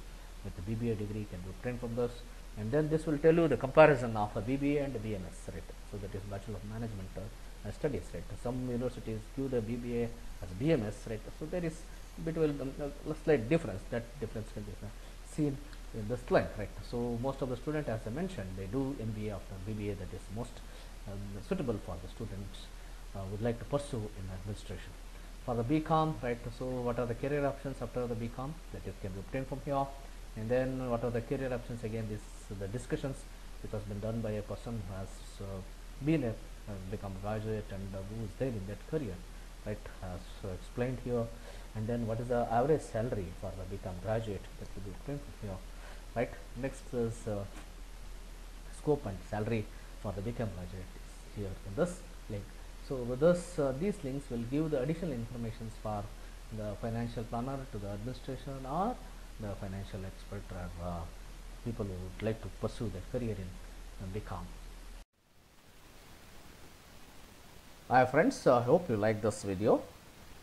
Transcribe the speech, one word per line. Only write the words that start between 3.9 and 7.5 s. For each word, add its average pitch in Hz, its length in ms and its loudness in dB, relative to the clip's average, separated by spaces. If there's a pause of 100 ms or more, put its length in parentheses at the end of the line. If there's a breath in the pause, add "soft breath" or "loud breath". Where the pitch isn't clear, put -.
of 104 200 2
a 113 60 2
B 120 140 2
B 143 220 4
A 143 80 4
and 123 180 -2
B 110 100 0
M 95 160 -2
S, - 240 -8
right? 95 100 -6 (280)
So 104 60 -4
that 98 180 -4
is 95 80 -4
Bachelor 101 320 -6
of 95 160 -6
Management, 110 460 -4
uh, - 540 -6